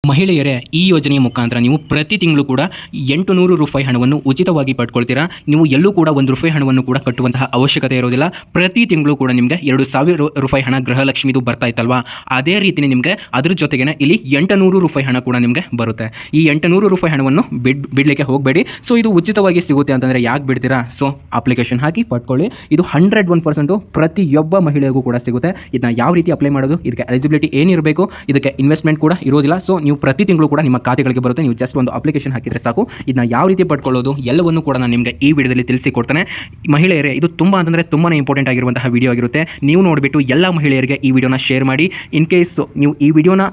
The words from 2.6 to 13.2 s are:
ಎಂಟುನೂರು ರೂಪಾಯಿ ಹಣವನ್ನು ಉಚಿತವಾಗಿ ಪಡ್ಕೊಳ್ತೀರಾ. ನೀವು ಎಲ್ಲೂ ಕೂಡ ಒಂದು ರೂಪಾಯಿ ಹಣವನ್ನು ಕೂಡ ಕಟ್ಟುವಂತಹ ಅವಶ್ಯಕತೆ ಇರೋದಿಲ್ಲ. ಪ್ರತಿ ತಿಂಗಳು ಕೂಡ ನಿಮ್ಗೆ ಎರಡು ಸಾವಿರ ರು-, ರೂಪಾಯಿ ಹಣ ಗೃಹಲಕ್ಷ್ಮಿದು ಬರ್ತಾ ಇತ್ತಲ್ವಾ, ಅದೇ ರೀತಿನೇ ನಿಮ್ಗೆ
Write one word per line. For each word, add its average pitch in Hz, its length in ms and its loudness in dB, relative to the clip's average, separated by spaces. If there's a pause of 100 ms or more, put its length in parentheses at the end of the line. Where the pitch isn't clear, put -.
ಎಂಟುನೂರು 180 640 0
ರೂಪಾಯಿ 139 300 -2
ಹಣವನ್ನು 127 400 0
ಉಚಿತವಾಗಿ 143 460 0
ಪಡ್ಕೊಳ್ತೀರಾ. 127 560 -2 (200)
ನೀವು 156 180 4
ಎಲ್ಲೂ 156 260 2
ಕೂಡ 160 160 2
ಒಂದು 135 240 2
ರೂಪಾಯಿ 165 200 0
ಹಣವನ್ನು 135 300 0
ಕೂಡ 127 160 -2
ಕಟ್ಟುವಂತಹ 123 560 -2
ಅವಶ್ಯಕತೆ 131 440 0
ಇರೋದಿಲ್ಲ. 123 300 0 (240)
ಪ್ರತಿ 185 340 2
ತಿಂಗಳು 147 300 2
ಕೂಡ 131 140 0
ನಿಮ್ಗೆ 123 240 2
ಎರಡು 139 300 0
ಸಾವಿರ 147 320 0
ರು-, 147 240 -2
ರೂಪಾಯಿ 135 240 0
ಹಣ 127 140 -2
ಗೃಹಲಕ್ಷ್ಮಿದು 131 640 0
ಬರ್ತಾ 120 260 -4
ಇತ್ತಲ್ವಾ, 120 380 -2 (260)
ಅದೇ 143 280 0
ರೀತಿನೇ 170 280 0
ನಿಮ್ಗೆ 135 480 -2